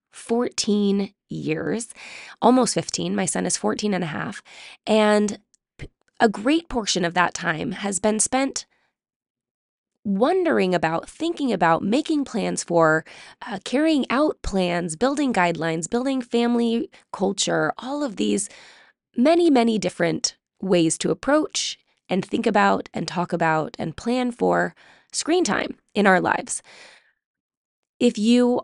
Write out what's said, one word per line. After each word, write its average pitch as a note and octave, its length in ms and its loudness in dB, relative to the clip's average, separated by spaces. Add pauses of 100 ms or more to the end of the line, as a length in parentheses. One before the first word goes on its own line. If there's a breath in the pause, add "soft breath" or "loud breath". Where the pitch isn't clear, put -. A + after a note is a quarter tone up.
(100)
fourteen G#3 1000 0 (160)
years, D#3 640 -6 (480 loud breath)
almost B3 320 4
fifteen. F3 420 -4
My G3 120 -2
son F3+ 180 -2
is F3+ 140 -4
fourteen G#3 340 -2
and F3+ 100 -2
a F3+ 40 -4
half. D#3 360 -8 (440 loud breath)
And G#3 520 2 (380)
p-, - 140 -16 (280)
a A#3 120 6
great C4 400 -2
portion G#3 340 -2
of E3+ 80 -2
that F3+ 220 2
time E3+ 380 -4
has G3 280 -6
been G#3+ 180 2
spent - 460 -2 (1400)
wondering A3+ 680 2
about, E3 340 -2
thinking D#4 440 -4
about, E3+ 280 2
making C#4+ 440 0
plans F3+ 400 -4
for, D#3+ 400 2 (420 loud breath)
uh, G#3+ 180 -10
carrying D4+ 460 0
out D4 320 0
plans, F3 540 -2
building C#4 360 0
guidelines, E3 560 -2
building C4 320 -2
family A#3 680 0 (220 soft breath)
culture, E3+ 680 -2
all C#4+ 240 -8
of A#3 140 -6
these G#3 320 -2 (680 loud breath)
many, E4+ 320 4
many A#3 300 4
different F3 580 -2 (240)
ways F3 380 2
to F3 140 -2
approach - 680 -2 (300)
and F3+ 160 0
think - 240 -2
about G3 440 4
and E3 140 -6
talk F3 260 -4
about D#3+ 460 0
and D#3+ 180 -6
plan B3 360 -2
for F3 420 0 (380 soft breath)
screen E4+ 320 0
time - 320 -2 (180)
in G3+ 100 2
our F#3 160 6
lives. - 440 -4 (1400 loud breath)
If A#3+ 180 2
you A#3+ 460 2